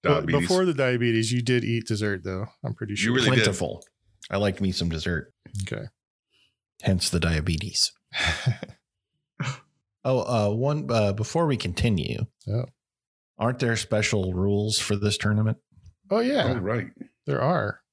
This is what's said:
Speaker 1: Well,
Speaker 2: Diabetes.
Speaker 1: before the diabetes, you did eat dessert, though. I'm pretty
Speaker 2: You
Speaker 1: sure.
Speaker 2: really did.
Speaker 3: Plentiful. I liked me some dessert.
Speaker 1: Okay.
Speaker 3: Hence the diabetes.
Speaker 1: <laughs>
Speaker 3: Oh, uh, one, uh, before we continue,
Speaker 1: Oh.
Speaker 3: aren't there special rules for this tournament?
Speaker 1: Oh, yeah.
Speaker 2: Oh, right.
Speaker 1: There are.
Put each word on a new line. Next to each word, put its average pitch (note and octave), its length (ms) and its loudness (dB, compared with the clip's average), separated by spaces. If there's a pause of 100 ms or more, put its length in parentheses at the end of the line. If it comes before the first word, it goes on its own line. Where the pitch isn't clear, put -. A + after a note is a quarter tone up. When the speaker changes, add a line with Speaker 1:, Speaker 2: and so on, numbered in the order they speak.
Speaker 1:
Well, D3+ 200 2
Speaker 2:
Diabetes. C#3+ 260 2
Speaker 1:
before F#3 160 4
the F3 100 2
diabetes, A#2+ 560 2
you B2 120 0
did B2 240 2
eat A#2 200 -2
dessert, G#2 380 -2
though. F#2+ 220 -6 (180)
I'm A2+ 100 -6
pretty G2+ 200 -8
Speaker 2:
You - 20 -6
Speaker 1:
sure. A2 200 0
Speaker 2:
really C3 160 4
did. B2 120 4
Speaker 3:
Plentiful. F#2 400 -2 (480)
I F#2+ 60 -2
liked G2 240 0
me F#2+ 100 2
some F2 160 -2
dessert. E2 460 -4 (300)
Speaker 1:
Okay. G#2 240 -8 (920)
Speaker 3:
Hence F#2+ 280 2
the F2 100 0
diabetes. E2 720 0 (220)
Speaker 1:
<laughs> - 100 -2 (1800)
Speaker 3:
Oh, B2+ 140 2 (320)
uh, G#2+ 40 0
one, C#3+ 340 -2
uh, G#2+ 220 4
before A#2 360 0
we C3 100 2
continue, F#2 680 0 (220)
Speaker 1:
Oh. A2 160 -2 (760)
Speaker 3:
aren't B2 220 0
there A#2 160 2
special G#2+ 580 0
rules G2+ 460 0
for - 160 -2
this G#2 220 0
tournament? G#2+ 400 2 (520)
Speaker 1:
Oh, A3 120 2
yeah. A#3+ 340 2
Speaker 2:
Oh, A#2 40 -4
right. G2+ 280 -2 (380)
Speaker 1:
There C#3+ 160 0
are. C#3 400 0 (120)